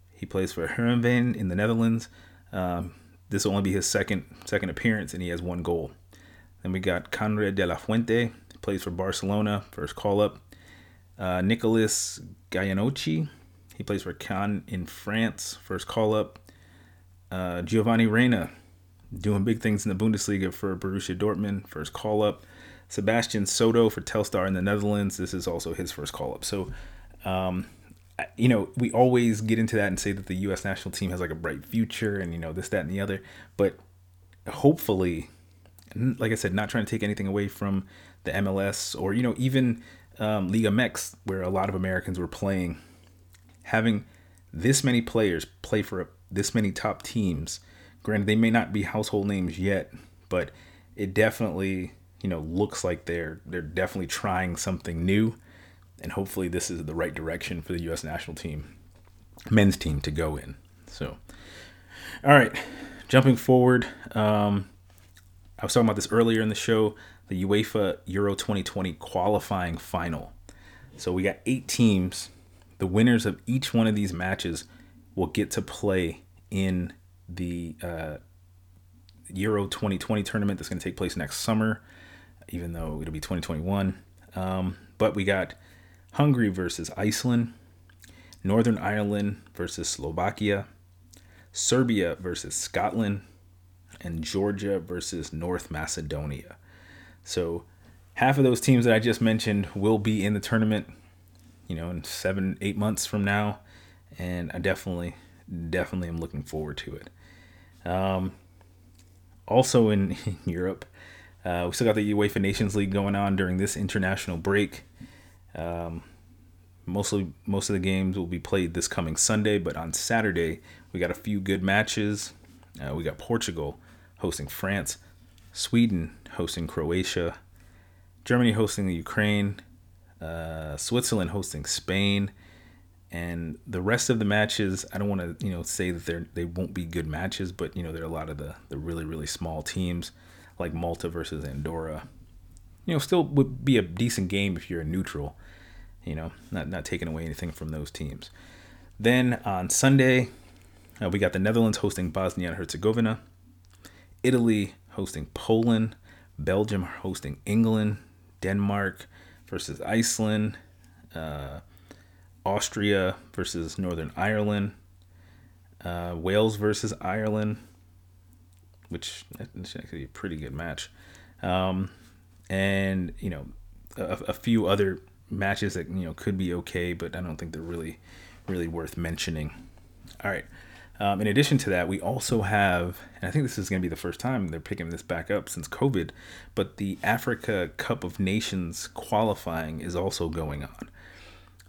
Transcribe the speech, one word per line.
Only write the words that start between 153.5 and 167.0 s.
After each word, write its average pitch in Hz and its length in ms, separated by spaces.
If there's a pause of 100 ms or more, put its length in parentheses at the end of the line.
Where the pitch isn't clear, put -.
Italy 117 520 (160)
hosting 85 420
Poland, 113 600 (440)
Belgium 95 440
hosting 82 600
England, 107 520 (440)
Denmark 101 640 (400)
versus - 340
Iceland, 107 760 (560)
uh, 71 460 (840)
Austria 101 720 (180)
versus 85 440
Northern 85 400
Ireland, 104 560 (1120)
uh, 87 320
Wales 104 380
versus 104 440
Ireland, 107 580 (1300)